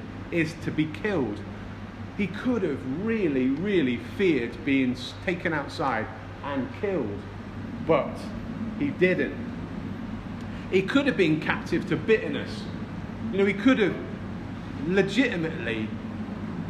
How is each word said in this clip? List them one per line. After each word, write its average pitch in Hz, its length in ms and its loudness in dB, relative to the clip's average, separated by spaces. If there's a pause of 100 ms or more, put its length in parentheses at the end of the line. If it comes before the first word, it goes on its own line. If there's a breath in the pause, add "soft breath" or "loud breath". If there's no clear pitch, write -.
(320)
is 160 220 2 (100)
to - 80 -2
be 156 160 2
killed. 135 520 0 (800)
He 202 100 2
could 240 340 0
have 147 180 0 (260)
really, 165 420 4
really 147 500 4 (200)
feared 135 480 2
being 135 260 4
s-, - 220 -6 (120)
taken 175 280 0
outside 139 520 0 (380)
and 135 260 -2 (120)
killed, 135 380 0 (680)
but 147 240 4 (680)
he 143 120 2
didn't. 156 600 2 (1200 loud breath)
He 185 100 6
could 269 240 4
have 254 120 2
been 156 240 6
captive - 480 0
to 156 80 2
bitterness. 156 680 0 (680)
You 185 80 0
know, 196 60 6
he 208 80 4
could 247 260 6
have 185 160 4 (920)
legitimately 165 1000 2 (840)